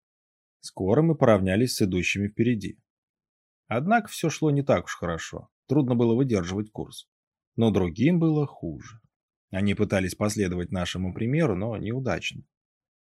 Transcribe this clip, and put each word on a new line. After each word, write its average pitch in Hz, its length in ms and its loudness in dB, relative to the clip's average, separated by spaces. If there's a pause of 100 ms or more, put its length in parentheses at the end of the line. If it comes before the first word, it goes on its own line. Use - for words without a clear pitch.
(600)
Скоро 101 420 0
мы 165 140 2
поравнялись 107 580 4
с - 80 -2
идущими 95 460 0
впереди. 110 500 -2 (880)
Однако 196 420 0
все - 220 -2
шло 151 200 0
не 143 120 2
так 107 220 2
уж - 120 -12
хорошо, - 520 -8 (180)
трудно 127 280 2
было 117 200 4
выдерживать 107 560 0
курс. - 380 -14 (480)
Но 113 140 4
другим 98 500 2
было 151 260 2
хуже. - 540 -12 (500)
Они 98 240 0
пытались 92 400 0
последовать 98 560 -2
нашему 92 420 -4
примеру, 127 440 0
но 107 200 -6
неудачно. 107 680 -6 (680)